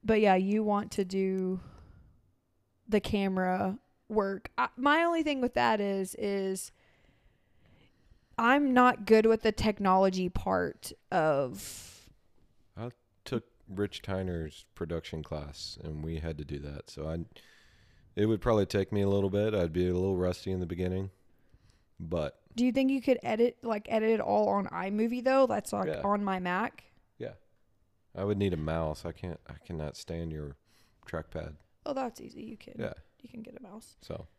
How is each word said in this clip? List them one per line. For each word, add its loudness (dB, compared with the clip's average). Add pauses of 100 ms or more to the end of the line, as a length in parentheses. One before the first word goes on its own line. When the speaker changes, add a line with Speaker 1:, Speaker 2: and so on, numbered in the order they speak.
Speaker 1:
But 4
yeah, 8
you 2
want 0
to 0
do 0 (1300)
the 2
camera 0 (320)
work. -2
I, 0
my 2
only 0
thing -2
with -2
that 2
is, -2
is -4 (1700)
I'm 4
not 6
good 8
with 6
the 4
technology 4
part -2 (200)
of -2 (680)
Speaker 2:
I -10 (360)
took -4 (260)
Rich -4
Tyner's -4
production -6
class, -10
and -8
we -6
had -6
to -8
do -8
that. -12
So -8
I, -4 (960)
it 2
would 2
probably 4
take 0
me 0
a 2
little 2
bit. 0
I'd 2
be 2
a 2
little 0
rusty -2
in -2
the -2
beginning, -4 (880)
but -4 (160)
Speaker 1:
Do 2
you 4
think 2
you 0
could 4
edit, 0
like, -4
edit 0
it 2
all 2
on 0
iMovie, -2
though? 6
That's, -4
like, -2
Speaker 2:
Yeah. -4
Speaker 1:
on 0
my -2
Mac? -4 (340)
Speaker 2:
Yeah. -12 (800)
I -4
would 0
need 2
a -2
mouse. -4
I -8
can't, -10
I -14 (120)
cannot -8
stand -8
your -10 (500)
trackpad. -8 (320)
Speaker 1:
Oh, -6
that's -6
easy. -16
You -14
can, -20
Speaker 2:
Yeah. -6 (280)
Speaker 1:
you -20
can -16
get -16
a -18
mouse. -20
Speaker 2:
So. -12 (120)